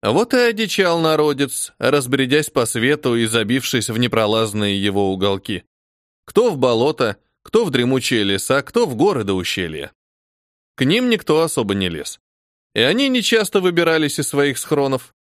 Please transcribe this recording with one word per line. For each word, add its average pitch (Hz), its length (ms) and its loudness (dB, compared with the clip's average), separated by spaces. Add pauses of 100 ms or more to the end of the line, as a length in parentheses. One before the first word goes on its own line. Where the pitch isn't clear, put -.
Вот 190 320 0
и - 20 4
одичал 208 640 0
народец, 151 760 0
разбредясь 135 720 0
по 123 160 0
свету 127 500 0
и 117 80 2
забившись 113 640 0
в 110 80 -4
непролазные 107 800 0
его 98 320 0
уголки. 95 540 -4 (640)
Кто 233 240 2
в 156 80 -6
болото, 123 580 0 (260)
кто - 220 0
в 175 60 -4
дремучие 123 540 0
леса, 98 360 0
кто 233 240 -2
в 147 100 -4
горы 139 300 0
да 98 80 -2
ущелья. 85 580 -6 (840)
К 135 100 -2
ним 226 240 2
никто 165 320 0
особо 120 340 -2
не 95 140 -2
лез. 78 320 -10 (540)
И 110 60 -2
они 208 280 2
нечасто 220 520 0
выбирались 165 580 2
из 147 100 -4
своих 143 300 0
схронов. 139 640 -2